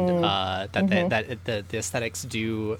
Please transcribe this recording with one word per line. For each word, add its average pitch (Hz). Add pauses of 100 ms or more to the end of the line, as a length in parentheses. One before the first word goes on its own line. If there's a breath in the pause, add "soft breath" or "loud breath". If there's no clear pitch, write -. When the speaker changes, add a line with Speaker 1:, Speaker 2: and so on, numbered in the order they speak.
Speaker 1:
Mm. 175
Speaker 2:
uh, 95
that 104
Speaker 1:
Mm-hmm. 104
Speaker 2:
the, -
that 110
it, 117
the, 104
the 113
aesthetics 117
do, 110